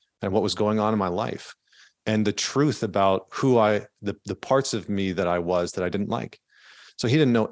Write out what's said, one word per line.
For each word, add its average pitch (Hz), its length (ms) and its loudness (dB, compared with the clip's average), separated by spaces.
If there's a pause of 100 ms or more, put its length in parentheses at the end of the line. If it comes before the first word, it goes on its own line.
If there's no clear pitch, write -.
(200)
and 98 120 -4
what 101 100 2
was 98 140 -2
going 107 240 0
on 107 120 0
in 110 60 0
my 95 80 0
life, - 480 -6 (520)
and 107 200 2
the 104 60 0
truth - 500 0
about 98 480 0
who 131 260 2
I, 107 300 2 (160)
the, 101 140 -4 (100)
the 98 80 -4
parts - 400 -2
of 98 140 -6
me 98 240 -2
that 90 160 0
I 87 100 0
was 87 340 0
that 92 120 -4
I 90 40 -2
didn't 101 200 -4
like. - 320 -8 (580)
So - 80 -2
he 113 80 2
didn't 147 180 4
know 113 200 2